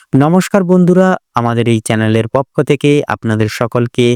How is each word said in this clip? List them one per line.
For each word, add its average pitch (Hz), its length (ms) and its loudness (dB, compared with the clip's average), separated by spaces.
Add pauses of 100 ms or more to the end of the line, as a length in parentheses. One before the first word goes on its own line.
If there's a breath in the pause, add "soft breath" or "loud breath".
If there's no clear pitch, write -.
(160 loud breath)
নমস্কার 175 480 2
বন্ধুরা, 180 440 2 (280)
আমাদের 117 320 -2
এই 117 140 0
চ্যানেলের 110 460 0
পক্ষ - 340 -4
থেকে 143 300 0 (160)
আপনাদের 107 420 -4
সকলকে 120 560 -2 (100)